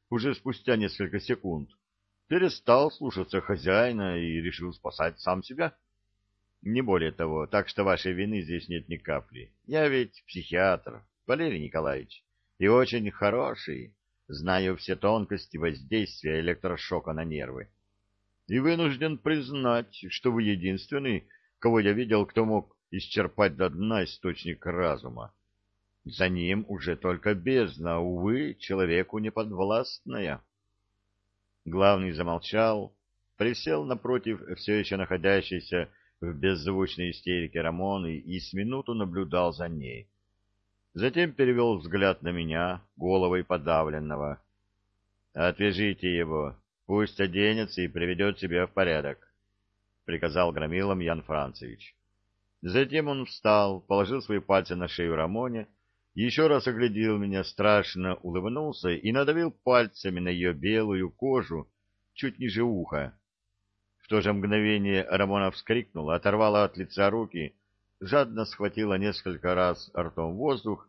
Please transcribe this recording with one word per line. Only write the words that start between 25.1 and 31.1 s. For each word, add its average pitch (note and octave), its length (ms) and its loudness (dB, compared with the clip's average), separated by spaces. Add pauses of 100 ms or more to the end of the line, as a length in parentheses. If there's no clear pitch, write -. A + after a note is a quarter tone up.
За - 220 -2
ним F#2 400 0
уже F2+ 280 -4
только F#2 380 0
бездна, E2+ 640 0
увы, F2+ 640 -2
человеку F#2 580 0
неподвластная. G#2+ 1200 -4 (1200)